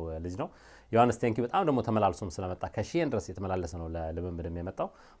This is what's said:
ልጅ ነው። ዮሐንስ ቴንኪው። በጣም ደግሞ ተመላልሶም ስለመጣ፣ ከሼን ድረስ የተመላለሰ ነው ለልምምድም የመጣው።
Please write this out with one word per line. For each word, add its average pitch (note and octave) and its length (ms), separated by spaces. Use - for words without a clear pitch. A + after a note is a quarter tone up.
ልጅ F2 180
ነው። D3 120
ዮሐንስ A#2 260
ቴንኪው። A#2 260
በጣም F3 200
ደግሞ C#3 180
ተመላልሶም G#2 480
ስለመጣ፣ F#2 400
ከሼን D3+ 400
ድረስ A2 160
የተመላለሰ F#2 500
ነው E2 140
ለልምምድም E2 680
የመጣው። F#2+ 320